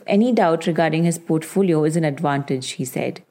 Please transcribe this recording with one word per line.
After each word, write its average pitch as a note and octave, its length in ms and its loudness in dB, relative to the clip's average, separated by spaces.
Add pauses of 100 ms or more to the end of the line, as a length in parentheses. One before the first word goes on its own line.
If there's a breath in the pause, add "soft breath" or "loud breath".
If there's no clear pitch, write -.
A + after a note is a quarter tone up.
(140)
any A#3 240 4
doubt E3+ 300 2
regarding D#3+ 380 2
his E3 220 0
portfolio D#3+ 640 0
is E3 100 0
an D#3+ 80 0
advantage, C#3 640 -4
he - 120 -8
said. - 480 -6